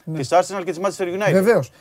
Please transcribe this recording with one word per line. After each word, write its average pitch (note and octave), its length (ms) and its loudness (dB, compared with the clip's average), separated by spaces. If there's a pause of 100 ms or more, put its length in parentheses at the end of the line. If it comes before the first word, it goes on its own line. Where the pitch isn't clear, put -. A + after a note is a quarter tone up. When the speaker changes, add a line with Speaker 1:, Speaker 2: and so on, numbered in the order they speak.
Speaker 1:
Ναι. D#3+ 140 -8
Speaker 2:
της C#3 140 -6
Arsenal F3+ 340 2
και F3+ 80 -4
της D#3 80 -12
Manchester G3 220 -4
United. F#3 280 -2
Speaker 1:
Βεβαίως. F#3+ 500 2